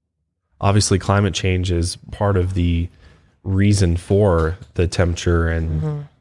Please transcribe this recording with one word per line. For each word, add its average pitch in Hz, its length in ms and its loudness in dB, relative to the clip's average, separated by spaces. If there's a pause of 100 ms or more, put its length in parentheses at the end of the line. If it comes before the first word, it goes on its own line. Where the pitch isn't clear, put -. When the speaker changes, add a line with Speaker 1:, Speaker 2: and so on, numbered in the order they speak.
(600)
Speaker 1:
Obviously, 101 380 2
climate 98 360 0
change 92 360 -2
is 85 260 -2 (160)
part 101 240 -2
of 92 180 -2
the 85 340 0 (540)
reason 98 540 2
for 90 600 2 (180)
the 87 120 0
temperature 85 640 0
and 82 340 -2
Speaker 2:
Mm-hmm. 151 180 -6 (200)